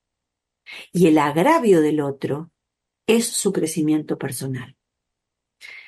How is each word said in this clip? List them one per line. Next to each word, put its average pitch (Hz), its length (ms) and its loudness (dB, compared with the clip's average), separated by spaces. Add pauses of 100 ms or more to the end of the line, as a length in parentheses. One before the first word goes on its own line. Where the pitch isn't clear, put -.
(920)
Y 180 160 4
el 156 120 6
agravio 180 640 4
del 151 200 0
otro 139 500 -6 (560)
es 233 220 2
su - 240 -4
crecimiento 156 640 -4
personal. 131 580 -10 (1120)